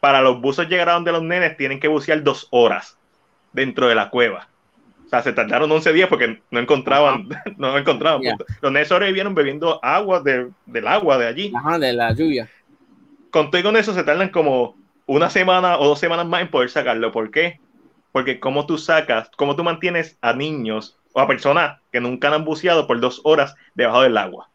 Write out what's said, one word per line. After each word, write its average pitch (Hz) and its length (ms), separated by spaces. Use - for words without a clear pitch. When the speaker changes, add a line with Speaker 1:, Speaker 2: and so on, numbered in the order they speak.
Speaker 1:
Para 139 220
los 127 180
buzos 139 280
llegar 175 200
a 170 60
donde 170 180
los 165 100
nenes 170 340
tienen 135 240
que 151 80
bucear 156 340
dos 139 280
horas 117 460
dentro 131 360
de 117 60
la 104 160
cueva. 110 380
O - 20
sea, 120 120
se 123 100
tardaron 123 400
once 160 180
días 180 180
porque 117 420
no 120 100
encontraban, 135 720
Speaker 2:
Ajá. 147 180
Speaker 1:
<laughs> - 60
no 135 220
encontraban, 151 440
Speaker 2:
Ya. 123 140
Speaker 1:
punto. - 80
Los 135 120
nenes 147 160
sobrevivieron 190 460
bebiendo 151 480
agua 180 380
de, 127 300
del 117 200
agua 170 300
de 120 100
allí. 156 300
Speaker 2:
Ajá, 151 220
de 131 160
la 117 180
lluvia. 131 360
Speaker 1:
Con 151 200
todo 180 80
y 175 60
con 208 140
eso 214 160
se 180 100
tardan 175 240
como 139 480
una 151 240
semana 185 480
o 143 80
dos 147 120
semanas 170 280
más 175 160
en 175 80
poder 123 180
sacarlo. 117 420
¿Por 110 200
qué? 170 280
Porque 131 260
cómo 143 280
tú 160 100
sacas, - 600
cómo 143 200
tú 170 80
mantienes 165 560
a 117 140
niños 123 640
o 127 60
a 135 60
personas 143 540
que 123 100
nunca 123 340
han 156 100
buceado 156 420
por 120 140
dos 127 240
horas 151 300
debajo 120 280
del 120 160
agua. 95 360